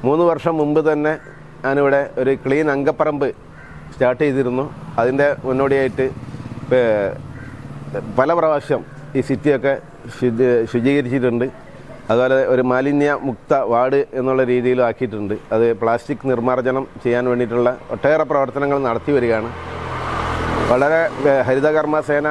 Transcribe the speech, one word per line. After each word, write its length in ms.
മൂന്ന് 240
വർഷം 300
മുമ്പ് 280
തന്നെ 240
ഞാനിവിടെ 380
ഒരു 120
ക്ലീൻ 320
അങ്കപ്പറമ്പ് 520
സ്റ്റാർട്ട് 300
ചെയ്തിരുന്നു. 420
അതിൻ്റെ 260
മുന്നോടിയായിട്ട്, 580
ഏ, 20
പല 100
പ്രാവശ്യം 420
ഈ 120
സിറ്റിയൊക്കെ 440
ശുചി-, 440
ശുചീകരിച്ചിട്ടുണ്ട്. 760
അതുപോലെ 260
ഒരു 180
മാലിന്യ 380
മുക്ത 260
വാർഡ് 280
എന്നുള്ള 220
രീതിയിലും 360
ആക്കിയിട്ടുണ്ട്. 480
അത് 100
പ്ലാസ്റ്റിക് 500
നിർമ്മാർജ്ജനം 540
ചെയ്യാൻ 280
വേണ്ടിയിട്ടുള്ള 380
ഒട്ടേറെ 360
പ്രവർത്തനങ്ങൾ 560
നടത്തി 300
വരികയാണ്. 340
വളരെ, 300
ഏ, 60
ഹരിതകർമ്മ 520
സേന 220